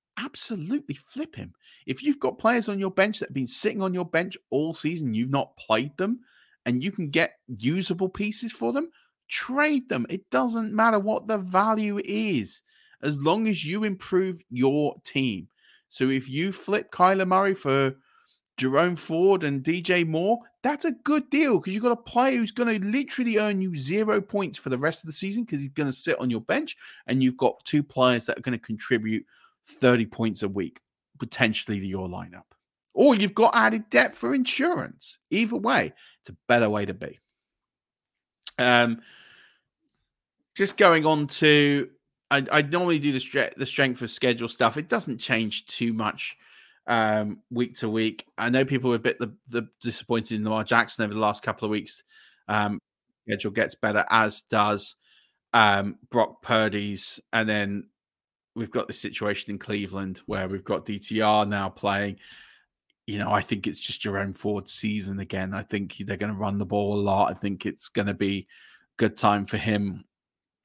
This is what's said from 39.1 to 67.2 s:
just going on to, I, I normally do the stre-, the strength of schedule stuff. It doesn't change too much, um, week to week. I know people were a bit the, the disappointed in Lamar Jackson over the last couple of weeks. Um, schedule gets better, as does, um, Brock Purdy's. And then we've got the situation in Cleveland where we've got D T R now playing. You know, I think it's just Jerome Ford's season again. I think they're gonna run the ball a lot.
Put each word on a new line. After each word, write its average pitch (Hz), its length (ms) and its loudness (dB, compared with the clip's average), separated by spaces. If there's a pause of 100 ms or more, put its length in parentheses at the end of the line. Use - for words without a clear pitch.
just 196 220 0
going 165 300 8
on 151 220 4
to, 147 600 4 (400)
I, 139 220 2
I 151 100 6
normally 170 360 0
do 143 140 0
the 131 60 -2
stre-, - 360 -2
the 135 100 -4
strength 127 380 0
of 113 80 -6
schedule 120 380 0
stuff. 113 280 0
It 156 140 -8
doesn't 160 280 -2
change 113 460 -4
too 117 300 -2
much, - 420 -6 (500)
um, 107 540 0 (100)
week 120 260 -2
to 113 120 -4
week. 110 380 -2 (100)
I 117 140 -2
know 131 140 4
people 131 260 0
were 117 60 4
a - 20 -2
bit 113 200 -2
the, 117 160 -6 (140)
the 117 200 -6 (120)
disappointed 113 540 -4
in 107 100 -2
Lamar 110 200 0
Jackson 117 400 2
over 104 100 -4
the 110 60 -4
last 104 220 0
couple 110 220 -4
of 107 60 -2
weeks. 104 340 -4 (440)
Um, 104 300 0 (480)
schedule 101 260 -4
gets 104 220 0
better, 104 360 0
as 110 320 2
does, 104 540 0 (580)
um, 101 440 6 (120)
Brock 113 320 2
Purdy's. 104 800 0 (120)
And 110 160 2
then 101 400 -2 (640)
we've 117 160 -6
got 120 160 -4
the 95 60 -14
situation 104 600 -6
in 98 60 -8
Cleveland 98 680 -6
where 98 200 -4
we've 95 180 -8
got - 200 -4
D 104 140 -6
T 110 240 -2
R 107 240 4
now 98 240 -2
playing. 101 480 -4 (880)
You 101 120 -6
know, 104 140 -2
I 101 80 4
think 98 260 -4
it's - 140 -6
just - 220 -8
Jerome 98 300 -4
Ford's 101 400 -4
season 101 460 -4
again. 95 360 -6
I 101 80 -8
think 101 360 -6
they're 101 180 -6
gonna 104 180 -4
run 101 240 -2
the 98 80 -2
ball 104 280 0
a 101 80 0
lot. 98 280 2